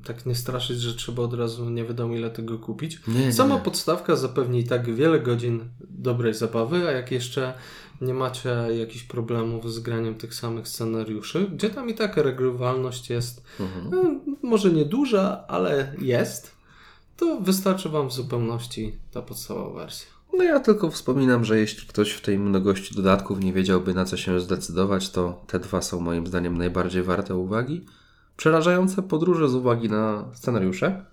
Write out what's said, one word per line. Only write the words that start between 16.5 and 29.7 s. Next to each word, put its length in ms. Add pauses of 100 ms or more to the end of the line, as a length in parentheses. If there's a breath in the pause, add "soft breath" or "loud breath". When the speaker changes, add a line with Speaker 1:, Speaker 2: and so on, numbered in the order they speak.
Speaker 1:
to 240
wystarczy 480
wam 200
w 40
zupełności 840 (140)
ta 100
podstawowa 580
wersja. 360 (160)
Speaker 2:
No 120
ja 160
tylko 300
wspominam, 540
że 140
jeśli 300
ktoś 240
w 80
tej 180
mnogości 560
dodatków 460
nie 120
wiedziałby, 420
na 100
co 120
się 240
zdecydować, 680
to 360
te 120
dwa 240
są 180
moim 260
zdaniem 320
najbardziej 440
warte 340
uwagi. 480 (520 soft breath)
Przerażające 680
podróże 460
z 60
uwagi 340